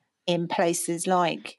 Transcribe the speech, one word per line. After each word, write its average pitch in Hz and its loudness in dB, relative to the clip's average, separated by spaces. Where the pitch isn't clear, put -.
in 175 0
places 170 -2
like 175 0